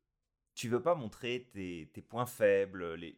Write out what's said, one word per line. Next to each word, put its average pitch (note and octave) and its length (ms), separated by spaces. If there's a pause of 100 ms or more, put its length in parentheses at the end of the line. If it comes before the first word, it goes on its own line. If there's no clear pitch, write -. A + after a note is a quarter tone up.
(540)
tu - 140
veux A#2 140
pas E3+ 120
montrer B2 580
tes, F2 420
tes G#2 80
points A#2+ 240
faibles, G2 680
les, E2+ 240